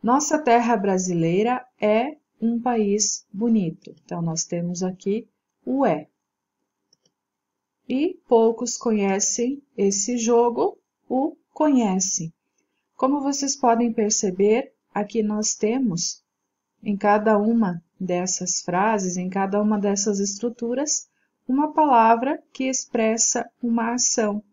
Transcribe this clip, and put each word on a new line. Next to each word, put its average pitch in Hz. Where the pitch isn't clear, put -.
Nossa 285
terra 240
brasileira 190
é 226
um 233
país 214
bonito. 208
Então, 175
nós 160
temos 175
aqui 196
o 262
é. 160
E 285
poucos 226
conhecem 214
esse 202
jogo, 233
o 277
conhece. 196
Como 277
vocês 277
podem 233
perceber, 208
aqui 208
nós 214
temos, 220
em 202
cada 208
uma 208
dessas 180
frases, 190
em 185
cada 196
uma 214
dessas 202
estruturas, 240
uma 294
palavra 254
que 262
expressa 233
uma 233
ação. 214